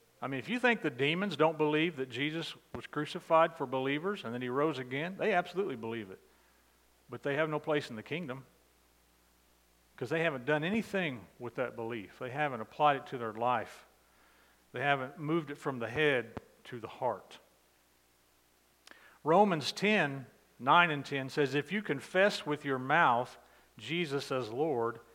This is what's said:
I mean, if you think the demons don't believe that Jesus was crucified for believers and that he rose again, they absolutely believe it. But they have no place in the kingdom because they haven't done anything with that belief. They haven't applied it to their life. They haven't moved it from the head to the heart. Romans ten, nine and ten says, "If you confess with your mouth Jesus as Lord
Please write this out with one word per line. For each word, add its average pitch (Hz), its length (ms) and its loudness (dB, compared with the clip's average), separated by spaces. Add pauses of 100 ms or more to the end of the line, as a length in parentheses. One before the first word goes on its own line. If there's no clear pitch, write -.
(220)
I 123 60 -6
mean, 135 120 -4
if 120 100 -10
you 240 100 -2
think 233 220 4
the 156 80 0
demons 156 460 0
don't 156 220 4
believe 151 400 2
that 131 120 -4
Jesus 147 440 -4 (220)
was 117 120 -12
crucified 160 680 2
for 143 100 -4
believers 139 600 -2
and 117 80 -4
that 123 80 -6
he 123 80 -4
rose 139 300 0
again, 139 380 -6
they 208 160 0
absolutely 180 420 -2
believe 113 340 -8
it. 95 100 -16 (920)
But 120 140 -12
they 143 120 0
have 156 140 2
no 151 100 -2
place 151 300 0
in 120 60 -10
the 107 80 -10
kingdom 135 400 -8 (1500)
because 120 140 -6
they 160 140 2
haven't 135 220 0
done 151 180 2
anything 180 580 -2 (180)
with 120 160 -10
that 120 200 -4
belief. 113 440 -8
They 127 120 -8
haven't 139 300 -2
applied 143 360 4
it 131 100 -10
to 135 100 -6
their 113 160 -4
life. 113 520 0 (880)
They 123 80 -4
haven't 139 360 0
moved 156 320 -2
it 143 80 -10
from 135 220 -6
the 113 80 -4
head 123 460 2 (320)
to 123 140 -12
the 107 80 -12
heart. - 500 -6 (1900)
Romans 165 480 6
ten, 156 540 0 (340)
nine 160 320 6
and 143 140 -4
ten 135 240 -6
says, 139 260 0
"If 143 160 -2
you 208 100 -2
confess 202 640 0
with 147 200 -4
your 135 140 0
mouth 131 580 4 (400)
Jesus 139 540 -4
as 127 180 -2
Lord 117 500 -2 (160)